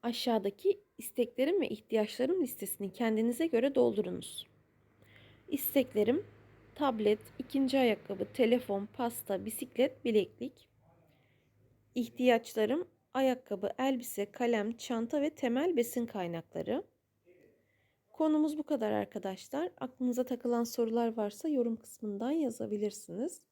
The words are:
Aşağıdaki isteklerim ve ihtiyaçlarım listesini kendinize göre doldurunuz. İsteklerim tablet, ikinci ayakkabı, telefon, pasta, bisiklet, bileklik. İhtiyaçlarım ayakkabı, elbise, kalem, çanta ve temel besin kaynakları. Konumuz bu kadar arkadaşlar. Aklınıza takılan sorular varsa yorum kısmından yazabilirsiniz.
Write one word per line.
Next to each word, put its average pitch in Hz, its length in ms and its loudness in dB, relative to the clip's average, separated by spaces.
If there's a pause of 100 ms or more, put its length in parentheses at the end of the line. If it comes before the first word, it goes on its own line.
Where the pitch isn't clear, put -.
Aşağıdaki 233 760 0 (160)
isteklerim 269 640 0
ve - 80 0
ihtiyaçlarım 233 720 0
listesini 202 500 -6
kendinize 233 540 2
göre 269 280 2
doldurunuz. 214 720 0 (1000)
İsteklerim 254 800 0 (500)
tablet, 214 440 2 (200)
ikinci 269 400 2
ayakkabı, 202 540 2
telefon, 233 520 2
pasta, 214 600 -4
bisiklet, 254 600 -2
bileklik. 233 640 0 (1300)
İhtiyaçlarım 240 920 2 (260)
ayakkabı, 247 640 0
elbise, 247 540 -2
kalem, 233 460 0
çanta 240 440 -2
ve 294 80 0
temel 285 480 0
besin 233 280 0
kaynakları. 175 800 -6 (1300)
Konumuz 311 480 2
bu 302 60 -6
kadar 226 280 -2
arkadaşlar. 208 800 -4 (100)
Aklınıza 254 440 -2
takılan 240 400 -2
sorular 233 540 0
varsa 214 300 -4
yorum 240 280 0
kısmından 214 560 -8
yazabilirsiniz. 226 1080 -4 (100)